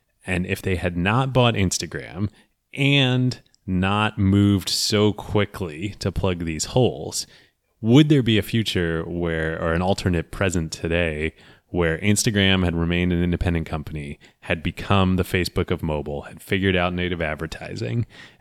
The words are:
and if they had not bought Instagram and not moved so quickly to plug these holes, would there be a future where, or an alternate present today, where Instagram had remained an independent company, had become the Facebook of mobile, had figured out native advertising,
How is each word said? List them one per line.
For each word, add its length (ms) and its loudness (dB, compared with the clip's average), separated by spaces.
and 200 -2
if 160 -6
they 140 -2
had 220 -4
not 360 0
bought 220 4
Instagram 760 -4
and 680 0
not 520 0
moved 520 4
so 440 2
quickly 880 -4
to 120 -2
plug 340 -2
these 200 -4
holes, 640 0
would 280 8
there 140 4
be 140 4
a 60 2
future 600 -2
where, 580 -2
or 120 0
an 80 2
alternate 500 0
present 400 -2
today, 600 -2
where 320 0
Instagram 640 2
had 120 0
remained 380 0
an 100 2
independent 420 0
company, 540 -10
had 200 -4
become 540 0
the 80 2
Facebook 480 -2
of 100 -4
mobile, 420 -4
had 180 -18
figured 340 0
out 180 0
native 280 -2
advertising, 840 -6